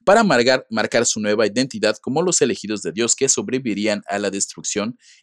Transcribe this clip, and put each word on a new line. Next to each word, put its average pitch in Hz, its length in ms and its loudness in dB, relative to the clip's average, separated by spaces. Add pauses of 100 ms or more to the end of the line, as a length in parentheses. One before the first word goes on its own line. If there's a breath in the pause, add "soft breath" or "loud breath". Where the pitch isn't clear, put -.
para 220 200 6
margar-, 131 460 4
marcar 113 360 0
su - 140 -2
nueva 107 260 2
identidad 107 520 -2
como 139 240 -2
los 180 200 0
elegidos 104 400 -2
de 85 100 -6
Dios 110 220 0
que 135 140 0
sobrevivirían 104 760 -2
a 101 120 -4
la 101 120 -2
destrucción 101 680 -6 (240 soft breath)